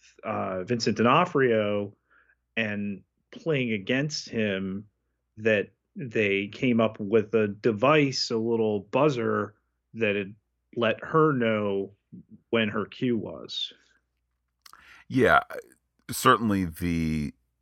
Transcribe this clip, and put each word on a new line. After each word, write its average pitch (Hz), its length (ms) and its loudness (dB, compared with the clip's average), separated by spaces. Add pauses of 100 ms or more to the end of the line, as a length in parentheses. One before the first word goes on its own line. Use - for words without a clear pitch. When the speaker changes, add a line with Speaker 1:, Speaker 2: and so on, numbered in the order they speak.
(220)
Speaker 1:
uh, 101 400 -4
Vincent 113 360 -2
D'Onofrio 113 960 2 (640)
and 104 440 -4 (320)
playing 131 400 -2
against 123 560 -2
him, 98 560 -4 (540)
that 107 320 0 (260)
they 104 500 -2
came 113 340 0
up 110 200 0
with 107 340 0
a 107 140 2
device, 127 840 0
a 120 60 -2
little 113 440 0 (120)
buzzer 113 600 0 (400)
that 110 200 0
had 101 200 -6 (420)
let 113 260 0
her 156 300 2
know 107 580 -2 (600)
when 113 180 2
her 104 160 -4
cue 120 320 -2
was. - 560 -8 (1400)
Speaker 2:
Yeah, 110 320 6 (680)
certainly 107 540 2
the, 82 720 -2 (280)